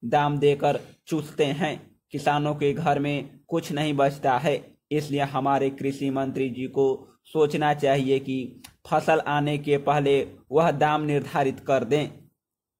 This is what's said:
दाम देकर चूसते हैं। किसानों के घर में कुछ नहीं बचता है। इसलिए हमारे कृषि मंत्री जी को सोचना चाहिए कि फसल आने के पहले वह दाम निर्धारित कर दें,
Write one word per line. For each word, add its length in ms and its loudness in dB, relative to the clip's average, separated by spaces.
दाम 320 0
देकर 420 2
चूसते 380 -2
हैं। 520 -4
किसानों 440 0
के 180 0
घर 260 0
में 480 -4
कुछ 240 -4
नहीं 220 -2
बचता 440 2
है। 400 -2
इसलिए 300 -2
हमारे 480 0
कृषि 400 -4
मंत्री 400 -2
जी 180 -8
को 400 0
सोचना 500 2
चाहिए 460 2
कि 420 -8
फसल 320 2
आने 380 0
के 200 0
पहले 540 2
वह 200 4
दाम 300 2
निर्धारित 580 0
कर 240 0
दें, 240 0